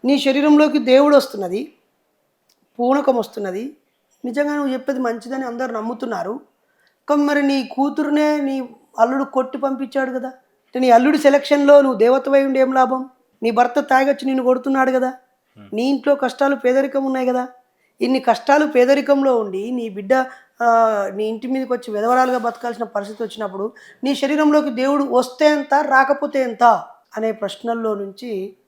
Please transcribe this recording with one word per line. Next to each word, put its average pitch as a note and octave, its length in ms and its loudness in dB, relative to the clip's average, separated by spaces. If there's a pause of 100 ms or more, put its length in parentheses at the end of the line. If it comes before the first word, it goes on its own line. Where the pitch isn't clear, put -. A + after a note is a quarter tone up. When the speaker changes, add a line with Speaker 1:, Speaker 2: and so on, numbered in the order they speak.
Speaker 1:
నీ C4+ 140 2
శరీరంలోకి D4 600 4
దేవుడు C4+ 380 4
వస్తున్నది, G#3+ 560 -2 (1080)
పూనకం C4 360 2
వస్తున్నది, G#3+ 600 -8 (480)
నిజంగా D4 320 -2
నువ్వు C#4 160 -4
చెప్పేది C4 260 -6
మంచిదని B3 460 -6
అందరు A#3+ 280 -6
నమ్ముతున్నారు, A3+ 680 -8 (680)
కానీ D4 140 2
మరి C#4+ 200 2
నీ C#4 300 0
కూతురునే D4 680 0
నీ C4+ 280 -4 (300)
అల్లుడు C4 260 0
కొట్టి C4 340 -4
పంపించాడు C4 540 -4
కదా, B3+ 160 -8
అంటే - 520 -12
నీ B3+ 100 2
అల్లుడి B3+ 280 6
సెలక్షన్లో C#4+ 640 6
నువ్వు C4 180 0
దేవతవై C4 460 2
ఉండి C4+ 160 0
ఏం C4 120 2
లాభం? C4 380 0 (320)
నీ A#3 80 0
భర్త A#3+ 300 2
తాగొచ్చి C4+ 460 0
నిన్ను C4 160 -2
కొడుతున్నాడు C4 480 0
కదా, B3+ 180 0
Speaker 2:
Hmm. - 680 -16
Speaker 1:
నీ A#3+ 160 -2
ఇంట్లో C#4 240 0
కష్టాలు C#4 420 -2
పేదరికం C4+ 480 0
ఉన్నాయి C4 220 -2
కదా, B3+ 220 -2 (520)
ఇన్ని B3+ 200 0
కష్టాలు C#4 460 2
పేదరికంలో C#4 720 2
ఉండి G3+ 320 -6
నీ A#3+ 180 -6
బిడ్డ, G3 240 -4 (500)
ఆ, A3+ 520 2
నీ G#3+ 140 -6
ఇంటి A3+ 180 -8
మీదకి C4 260 -4
వచ్చి A#3+ 220 -6
విధవరాలుగా B3 440 0
బతకాల్సిన A#3 460 -6
పరిస్థితి G#3 380 -10
వచ్చినప్పుడు G3+ 500 -8 (320)
నీ C4+ 100 0
శరీరంలోకి D4 560 0
దేవుడు C4+ 340 -2
వస్తే B3 420 0
ఎంత, D4 280 0
రాకపోతే C#4 680 0
ఎంత?" A#3 400 2 (340)
అనే A3 160 -4
ప్రశ్నల్లో A3 640 -6
నుంచి G3 600 -10 (120)